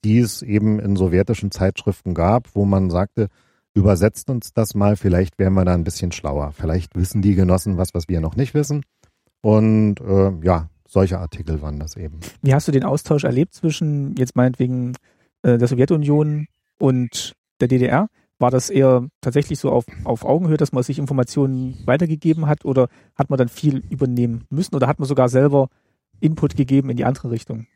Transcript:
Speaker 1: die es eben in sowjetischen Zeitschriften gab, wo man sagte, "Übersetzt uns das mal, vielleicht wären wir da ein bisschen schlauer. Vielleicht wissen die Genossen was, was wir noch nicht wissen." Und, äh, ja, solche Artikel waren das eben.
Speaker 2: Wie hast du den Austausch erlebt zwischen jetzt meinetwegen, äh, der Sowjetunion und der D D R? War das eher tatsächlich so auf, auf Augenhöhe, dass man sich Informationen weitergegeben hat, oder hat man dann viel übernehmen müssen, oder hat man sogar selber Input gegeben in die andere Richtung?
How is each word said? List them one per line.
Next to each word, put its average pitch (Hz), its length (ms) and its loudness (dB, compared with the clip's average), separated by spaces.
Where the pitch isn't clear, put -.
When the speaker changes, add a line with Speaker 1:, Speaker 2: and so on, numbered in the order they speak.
Speaker 1:
die 110 140 4
es 117 220 0
eben 107 380 0
in 101 160 -2
sowjetischen 95 560 0
Zeitschriften 95 600 -4
gab, 92 420 0
wo 101 100 2
man 98 240 2
sagte, 95 380 -2
"Übersetzt 98 560 2
uns 123 240 -6
das 110 220 -2
mal, 104 200 2
vielleicht 90 440 0
wären 95 160 2
wir 92 100 4
da 90 80 2
ein 85 100 0
bisschen 85 300 -6
schlauer. 73 400 -6
Vielleicht 82 420 -4
wissen 90 260 -2
die 98 140 4
Genossen 92 400 2
was, 90 180 -2
was 85 140 -4
wir 87 140 -2
noch 80 160 -4
nicht 131 160 -2
wissen." 147 300 -2
Und, 107 580 4
äh, 98 320 2
ja, 85 260 2
solche 90 320 2
Artikel 80 420 -6
waren 73 180 -8
das 76 180 -10
eben. 78 220 -12
Speaker 2:
Wie 135 120 2
hast 147 140 2
du - 40 -2
den 135 140 2
Austausch 139 400 0
erlebt 131 280 0
zwischen 151 640 -4
jetzt 127 200 -2
meinetwegen, 123 580 0
äh, 123 160 4
der 120 100 2
Sowjetunion 151 800 0
und 127 540 -2
der 123 80 2
D 127 120 2
D 123 80 2
R? 165 200 2
War 123 140 2
das 127 180 0
eher 131 380 4
tatsächlich 135 380 -2
so 135 120 -2
auf, 127 140 0
auf 117 220 -4
Augenhöhe, 160 320 0
dass 147 140 0
man 127 120 -2
sich 139 160 -6
Informationen 131 880 -2
weitergegeben 156 600 0
hat, 147 160 -2
oder 131 260 2
hat - 140 -2
man 139 100 -2
dann 123 100 2
viel 139 400 -2
übernehmen 120 600 -2
müssen, 156 260 -4
oder 127 120 2
hat 147 120 -2
man 139 80 -4
sogar 131 220 2
selber 135 400 4
Input 156 360 0
gegeben 135 340 0
in 120 80 -4
die 107 80 -2
andere 127 260 -4
Richtung? 113 340 -8